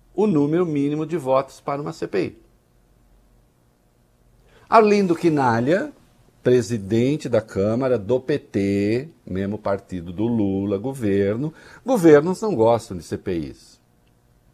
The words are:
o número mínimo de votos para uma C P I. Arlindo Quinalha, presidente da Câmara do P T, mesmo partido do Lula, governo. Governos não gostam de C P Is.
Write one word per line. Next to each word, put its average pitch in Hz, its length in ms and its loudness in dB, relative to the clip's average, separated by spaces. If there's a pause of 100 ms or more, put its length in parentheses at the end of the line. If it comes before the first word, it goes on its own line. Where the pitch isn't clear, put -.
(140)
o 214 140 0
número 156 380 2
mínimo 147 400 -2
de 156 100 -6
votos 135 460 0
para 143 200 -6
uma 160 120 -8
C 170 140 -8
P 180 180 -2
I. 101 120 -10 (2250)
Arlindo 208 480 4
Quinalha, 151 800 2 (500)
presidente 120 840 0
da 113 140 0
Câmara 117 560 0
do 110 220 -2
P 143 200 -2
T, 101 680 -2 (160)
mesmo 98 320 -6
partido 92 560 -6
do 104 120 -2
Lula, 101 520 -2
governo. 113 760 -2 (320)
Governos 170 560 4
não 214 140 -4
gostam 110 400 0
de 82 80 -12
C 101 140 -10
P 95 200 -8
Is. - 420 -14 (760)